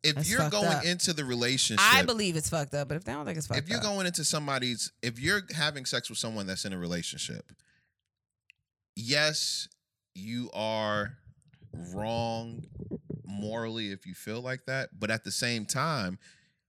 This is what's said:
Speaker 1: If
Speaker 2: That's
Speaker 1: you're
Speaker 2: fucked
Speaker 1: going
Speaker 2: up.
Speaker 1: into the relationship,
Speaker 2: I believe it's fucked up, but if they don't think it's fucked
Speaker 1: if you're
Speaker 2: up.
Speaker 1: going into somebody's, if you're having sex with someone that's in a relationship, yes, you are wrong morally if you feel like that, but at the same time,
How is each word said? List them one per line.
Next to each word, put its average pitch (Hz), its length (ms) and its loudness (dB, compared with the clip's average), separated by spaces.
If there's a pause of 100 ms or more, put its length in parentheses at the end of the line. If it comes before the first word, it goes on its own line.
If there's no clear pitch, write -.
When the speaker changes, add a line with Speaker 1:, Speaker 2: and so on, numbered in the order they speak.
Speaker 1:
If 151 120 4
Speaker 2:
That's 156 160 2
Speaker 1:
you're 233 100 4
Speaker 2:
fucked 151 120 4
Speaker 1:
going 208 160 4
Speaker 2:
up. 160 160 4
Speaker 1:
into 175 280 2
the 151 140 -2
relationship, 120 580 4
Speaker 2:
I 277 180 10
believe 208 340 2
it's 151 120 0
fucked 147 260 -2
up, 143 140 -2
but 143 80 -2
if 180 80 -8
they - 80 -6
don't 147 140 -6
think 170 100 -4
it's 151 120 -4
fucked - 120 0
Speaker 1:
if 151 80 -4
you're 226 100 0
Speaker 2:
up. 214 60 -2
Speaker 1:
going 202 220 0
into 175 180 0
somebody's, 135 680 0 (100)
if 117 180 -2
you're 190 220 4 (120)
having 147 300 -2
sex - 240 -2
with 110 100 -8
someone 110 280 -2
that's 92 180 -4
in 98 80 -4
a 92 60 -4
relationship, 85 760 -4 (1400)
yes, 147 720 2 (460)
you 113 400 -4
are 107 600 0 (800)
wrong 113 680 -2 (600)
morally 107 680 -4
if 95 140 -12
you 92 80 -12
feel 110 260 -8
like 127 260 -6
that, 131 320 -4
but 107 120 0
at 110 140 0
the 98 60 -8
same 117 340 0
time, 131 540 0 (500)